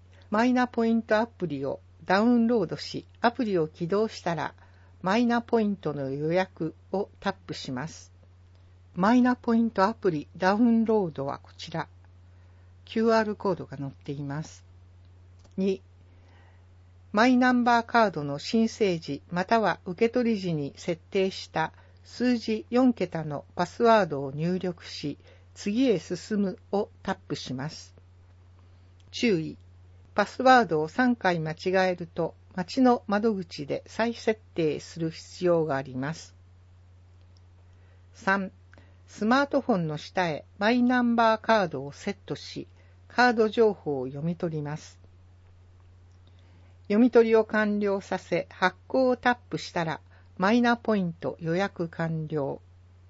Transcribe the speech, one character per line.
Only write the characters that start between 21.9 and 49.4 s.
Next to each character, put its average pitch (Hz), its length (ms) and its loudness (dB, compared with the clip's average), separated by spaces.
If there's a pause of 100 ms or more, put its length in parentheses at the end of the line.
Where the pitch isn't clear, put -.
数 247 360 0
字 220 320 -4
四 254 220 4
桁 170 320 -4
の 147 200 -10 (100)
パ 175 120 -2
ス - 180 -2
ワ 226 180 6
ー 180 40 0
ド 143 180 -6
を 135 80 -8
入 170 260 -2
力 180 260 -8
し、 - 320 -10 (380)
次 233 340 0
へ 185 120 2
進 180 380 -6
む 202 200 -2 (140)
を 196 160 -2 (160)
タ 190 80 -4
ッ - 40 -10 (120)
プ 143 80 -6
し - 180 -10
ま 135 160 -8
す。 - 240 -18 (1160)
注 202 280 0
意。 156 180 -10 (540)
パ 208 140 0
ス - 160 -8
ワ 254 200 8
ー 214 40 -2
ド 160 160 0
を 160 60 -4
三 247 260 0
回 180 240 0
間 156 140 -6
違 185 380 0
え 180 40 -2
る 175 120 -10
と、 165 280 -6 (200)
町 185 280 -2
の 247 240 4
窓 208 260 0
口 180 320 -8
で 139 220 -6
再 233 260 -2
設 226 280 -2 (140)
定 156 260 0
す - 180 -16
る 165 120 -4
必 - 360 -6
要 170 180 4
が 147 120 -2
あ 135 60 -4
り 135 120 -14
ま 135 200 -4
す。 - 200 -20 (1800)
三、 190 380 -2 (560)
ス - 180 -8
マ 254 200 2
ー - 20 -2
ト 277 140 0
フ 247 140 0
ォ - 20 2
ン 170 100 -2
の 151 100 -6
下 175 320 -4
へ 147 160 -6 (140)
マ 208 140 2
イ 247 100 2
ナ 247 180 2
ン 240 160 2
バ 220 220 4
ー - 20 -20
カ 220 220 4
ー 175 60 0
ド 139 180 -8
を 143 60 -14
セ - 180 -10
ッ 196 60 -6 (100)
ト 151 80 -6
し、 - 320 -12 (420)
カ 247 200 4
ー 240 60 2
ド 220 140 2
情 214 240 2
報 143 280 -6
を 127 80 -4
読 143 140 -12
み 170 120 -2
取 165 220 -6
り 151 60 -6
ま 147 140 -8
す。 - 220 -18 (1900)
読 202 100 2
み 240 140 6
取 226 180 8
り 226 60 6
を 220 80 6
完 214 340 0
了 202 220 0
さ 190 180 -6
せ、 - 320 -4
発 - 260 -2 (120)
行 262 220 2
を 247 60 0
タ - 160 0
ッ 240 40 -4 (120)